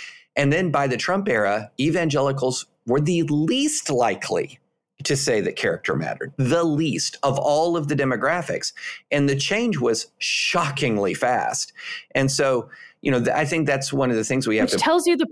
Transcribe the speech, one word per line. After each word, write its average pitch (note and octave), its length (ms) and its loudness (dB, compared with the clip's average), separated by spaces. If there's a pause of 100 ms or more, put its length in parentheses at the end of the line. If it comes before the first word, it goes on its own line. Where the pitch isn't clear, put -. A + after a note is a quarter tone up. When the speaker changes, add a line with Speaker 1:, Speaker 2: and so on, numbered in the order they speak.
(360)
Speaker 1:
And C#3 160 2
then F3 200 2
by C#3 160 2
the B2 100 -2
Trump G3 320 -2
era, G#2 500 0
evangelicals C#3 880 0 (220)
were B2+ 120 2
the E3+ 240 2
least E3+ 680 -2
likely A2 680 -2 (440)
to C#3+ 120 0
say B2+ 260 2
that - 160 -2
character E2+ 380 -2
mattered, C#2+ 420 -6
the D#3 260 2
least D3+ 580 -2
of C3+ 160 2
all D#3+ 400 2
of D3+ 100 -2
the D3+ 80 0
demographics. C3 760 -2 (380)
And C#3+ 180 4
the C#3 60 2
change G3+ 420 0
was A#2 300 0 (100)
shockingly C3+ 960 0
fast. A#2+ 580 -2 (440)
And C3+ 160 2
so, C3+ 360 2 (360)
you C#3 80 0
know, B2 120 2
th-, A#2+ 120 0
I D3+ 100 0
think D#3 220 0
that's C#3 260 0
one C3+ 160 2
of A#2+ 60 2
the A2 80 0
things C3 240 -2
we G#2+ 100 2
have - 140 2
Speaker 2:
Which - 0 -
Speaker 1:
to - 80 0
Speaker 2:
tells F4 260 2
you F4 100 4
the D4+ 160 0